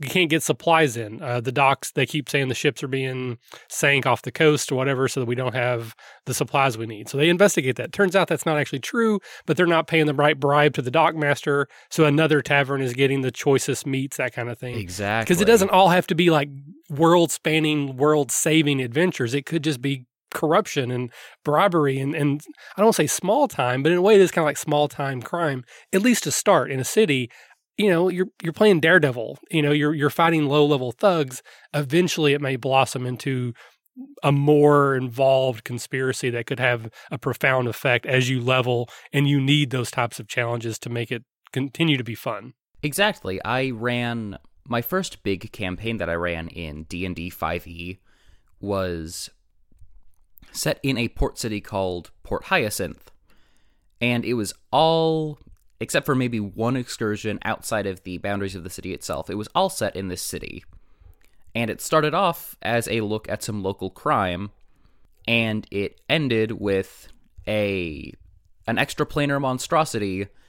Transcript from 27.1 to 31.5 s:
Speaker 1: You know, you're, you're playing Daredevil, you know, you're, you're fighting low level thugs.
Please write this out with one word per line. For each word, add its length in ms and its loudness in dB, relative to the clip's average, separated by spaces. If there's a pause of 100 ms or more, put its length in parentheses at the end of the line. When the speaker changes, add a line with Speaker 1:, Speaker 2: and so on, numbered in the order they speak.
Speaker 1:
You 140 2
know, 180 2
you're, 200 -2 (140)
you're 120 -4
playing 260 6
Daredevil, 580 2 (120)
you 100 2
know, 120 4
you're, 200 2
you're 160 0
fighting 380 2
low 180 4
level 260 2
thugs. 520 0 (320)